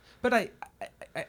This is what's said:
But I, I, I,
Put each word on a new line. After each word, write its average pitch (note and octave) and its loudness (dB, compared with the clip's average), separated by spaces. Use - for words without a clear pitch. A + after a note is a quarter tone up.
But B3 4
I, G#3 4
I, - -8
I, D#3+ -4